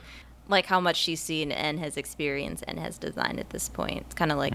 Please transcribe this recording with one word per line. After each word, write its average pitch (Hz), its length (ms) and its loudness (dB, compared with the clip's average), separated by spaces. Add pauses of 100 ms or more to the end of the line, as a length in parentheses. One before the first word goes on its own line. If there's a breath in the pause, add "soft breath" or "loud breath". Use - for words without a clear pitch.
(500 loud breath)
like, 196 180 6
how 185 120 6
much 175 180 4
she's 165 240 2
seen 156 300 0
and 151 280 0
has 151 180 -4
experienced 143 680 -2
and - 120 -6
has - 200 -6
designed - 400 -2
at - 100 -6
this - 200 -4
point. - 360 -2
It's - 100 -14
kinda 160 200 4
like 139 200 2